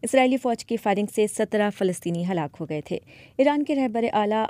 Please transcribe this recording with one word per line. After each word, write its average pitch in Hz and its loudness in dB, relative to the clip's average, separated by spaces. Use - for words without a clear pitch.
اسرائیلی 254 4
فوج 240 -2
کی 233 -4
فائرنگ 208 0
سے 214 2
سترہ 208 0
فلسطینی 175 -2
ہلاک 165 -4
ہو 160 -6
گئے 151 -4
تھے۔ - -6
ایران 294 2
کے 302 -2
رہبر 233 0
اعلیٰ 214 2